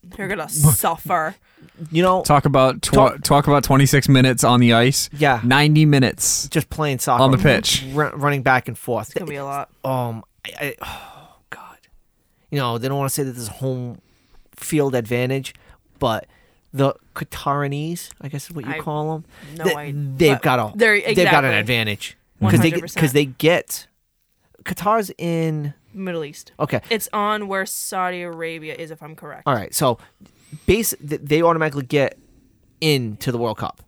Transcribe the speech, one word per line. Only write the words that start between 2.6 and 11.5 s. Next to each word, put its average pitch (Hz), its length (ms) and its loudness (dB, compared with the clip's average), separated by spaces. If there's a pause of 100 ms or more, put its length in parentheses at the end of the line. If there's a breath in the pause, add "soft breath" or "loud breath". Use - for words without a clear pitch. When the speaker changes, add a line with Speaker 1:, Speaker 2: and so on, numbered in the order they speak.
Speaker 3:
tw-, - 100 -4
Speaker 2:
talk - 300 4
Speaker 3:
talk 143 260 4
about 143 160 4
twenty-six 135 440 4
minutes 131 360 4
on 123 160 6
the 120 120 6
ice. 120 400 2
Speaker 2:
Yeah. 143 300 2
Speaker 3:
Ninety 147 420 4
minutes - 640 2
Speaker 2:
Just - 220 -4
playing 147 300 -4
soccer. 127 220 2
Speaker 3:
on 135 100 6
the 127 60 4
pitch. 117 540 2
Speaker 2:
Ru-, 147 180 0
running 139 320 -2
back 127 260 2
and 117 100 -10
forth. 113 300 -6
Speaker 1:
It's - 100 -14
gonna 170 100 -8
be 147 80 -10
a 139 80 -10
lot. 139 240 -8 (160)
Speaker 2:
Um, 123 380 -4 (240)
I, - 40 -14 (100)
I, 139 220 -8
oh, - 540 -18 (140)